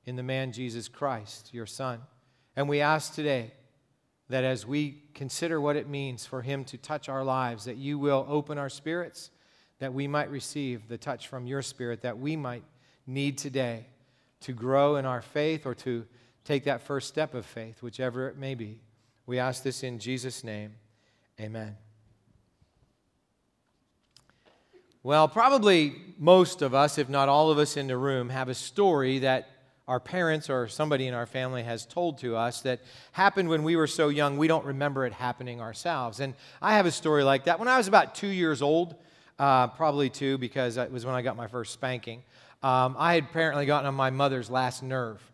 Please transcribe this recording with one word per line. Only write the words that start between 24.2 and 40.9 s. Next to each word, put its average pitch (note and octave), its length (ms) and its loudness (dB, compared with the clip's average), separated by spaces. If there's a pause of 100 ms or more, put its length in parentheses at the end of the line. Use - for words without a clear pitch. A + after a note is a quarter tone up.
Well, D3+ 240 6
probably G#3 680 6 (240)
most F3 460 8
of B2+ 100 0
us, C#3+ 240 4
if C3+ 120 0
not C#3 200 4
all D#3 220 6
of D3 80 4
us D3 180 2
in C#3 80 -4
the C3 100 -2
room, B2+ 340 -2
have C3 200 -4
a B2 60 -4
story C#3 640 2
that C3 280 2 (400)
our B2+ 120 0
parents D#3+ 500 -2
or B2 180 0
somebody C#3+ 380 0
in B2+ 80 -6
our A#2+ 140 -6
family B2+ 340 -4
has A#2 240 -8
told E3+ 360 -4
to A#2 140 -2
us A#2+ 260 -2
that B2+ 180 -4 (320)
happened F#3+ 380 4
when D#3+ 120 4
we E3 140 2
were D#3+ 100 4
so D3+ 220 2
young C#3+ 320 2
we D#3 80 4
don't D#3+ 180 2
remember C#3 400 -2
it A2 80 -4
happening B2 480 -8
ourselves. A#2+ 600 -4
And C3+ 120 -4 (260)
I G#3 140 4
have G3 140 6
a D#3+ 40 4
story D3+ 320 2
like C3+ 200 4
that. E3+ 160 4
When A#3 80 0
I B3+ 100 6
was G#3+ 100 2
about F#3+ 280 6
two - 100 -8
years E3 380 0
old, E3 320 2 (420)
uh, C3 300 6
probably C#3+ 420 0
two C3+ 300 -2
because B2 380 -4
it B2+ 140 -4